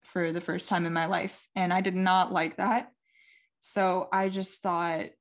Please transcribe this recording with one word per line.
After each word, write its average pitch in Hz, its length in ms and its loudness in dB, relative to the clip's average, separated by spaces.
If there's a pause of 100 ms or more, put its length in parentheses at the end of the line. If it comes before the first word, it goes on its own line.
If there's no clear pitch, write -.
for 170 280 -2
the 170 80 -2
first 175 300 -4
time 175 160 2
in 165 80 -2
my 165 140 0
life, 185 480 -4
and 180 180 2
I 190 80 2
did 190 140 -2
not 185 360 4
like 165 260 -2
that. 220 340 0 (680)
So 185 540 0
I 190 160 2
just 190 320 -4
thought 170 460 -2 (140)